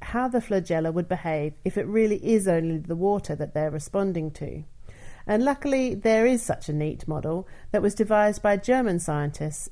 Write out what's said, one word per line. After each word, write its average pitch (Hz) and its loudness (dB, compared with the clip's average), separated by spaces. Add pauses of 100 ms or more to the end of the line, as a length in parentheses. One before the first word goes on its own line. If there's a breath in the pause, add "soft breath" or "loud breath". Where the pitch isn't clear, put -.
how 247 -2
the 240 0
flagella 170 0
would 175 -2
behave 156 -2 (100)
if 180 -2
it 208 -2
really 214 2
is 214 4
only 165 2
the 165 -4
water 190 0
that 151 -6
they're 156 0
responding 160 -2
to. 151 -10 (640 loud breath)
And 214 2
luckily, 269 0
there 220 4
is 247 4
such - -4
a 151 -2
neat 151 -2
model 156 -4 (240 soft breath)
that 208 2
was 202 2
devised 208 4
by 208 4
German 220 2
scientists 147 -4